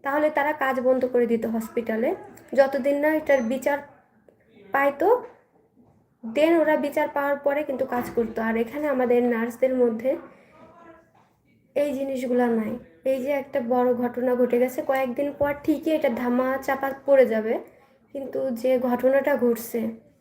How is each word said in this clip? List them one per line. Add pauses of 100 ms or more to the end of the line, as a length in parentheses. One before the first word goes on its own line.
তাহলে
তারা (120)
কাজ
বন্ধ (100)
করে
দিত (100)
হসপিটালে, (480)
যতদিন
না (100)
এটার
বিচার (960)
পাইতো, (1160)
then (100)
ওরা (100)
বিচার
পাওয়ার
পরে
কিন্তু (100)
কাজ (100)
করতো। (100)
আর (100)
এখানে
আমাদের (140)
নার্সদের
মধ্যে (1700)
এই
জিনিসগুলা (140)
নাই। (380)
এই
যে (120)
একটা (160)
বড় (140)
ঘটনা
ঘটে
গেছে, (100)
কয়েকদিন (100)
পর (120)
ঠিকই
এটা (100)
ধামা (180)
চাপা (180)
পড়ে
যাবে, (580)
কিন্তু (220)
যে (160)
ঘটনাটা (120)
ঘটছে (400)